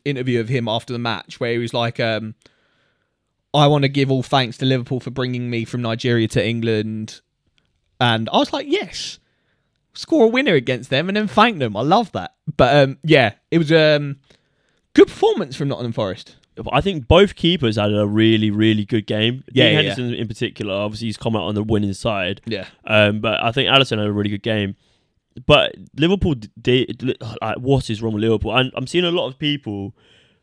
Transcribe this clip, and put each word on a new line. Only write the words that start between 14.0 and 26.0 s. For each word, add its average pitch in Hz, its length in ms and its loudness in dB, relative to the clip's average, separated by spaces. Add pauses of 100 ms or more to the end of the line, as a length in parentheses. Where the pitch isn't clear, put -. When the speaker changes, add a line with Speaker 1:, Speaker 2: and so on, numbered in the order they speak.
Speaker 1:
good 381 140 8
performance 370 480 -2
from 143 140 -4
Nottingham 117 240 -6
Forest. - 420 -6 (360)
Speaker 2:
I 139 100 4
think 165 260 -4
both 190 280 6
keepers 151 420 0
had 104 160 0
a 104 120 2
really, 107 460 4
really 107 340 2
good 107 220 -4
game. 117 440 -2
Speaker 1:
Yeah, 123 140 4
Speaker 2:
Dean 107 80 4
Speaker 1:
yeah, 107 80 4
Speaker 2:
Henderson 110 280 -4
Speaker 1:
yeah. 117 120 -6
Speaker 2:
in 113 60 -4
particular, 104 460 -6
obviously 107 340 -6
he's 107 100 -6
come 113 180 -2
out 98 80 -2
on 104 120 -4
the 104 80 0
winning 104 300 0
side. 98 520 -4
Speaker 1:
Yeah. 101 200 -6 (200)
Speaker 2:
Um, 107 340 4
but 107 220 -2
I 117 100 -2
think 117 180 0
Alisson 127 300 2
had 104 80 -2
a 104 40 -2
really 104 180 -2
good 104 140 -6
game. 104 320 -2 (680)
But 139 300 4 (200)
Liverpool 170 400 0